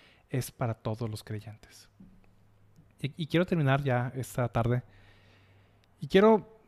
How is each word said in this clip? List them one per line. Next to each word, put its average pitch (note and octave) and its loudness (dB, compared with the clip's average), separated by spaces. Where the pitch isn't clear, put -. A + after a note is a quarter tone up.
es B2+ -6
para A#2 -6
todos A2+ -8
los G#2+ -12
creyentes. - -16
Y, C#3 -6
y D#3+ -6
quiero E3+ 2
terminar C#3+ 2
ya B2 0
esta B2+ -4
tarde. A#2+ 0
Y D3 -10
quiero G3+ 4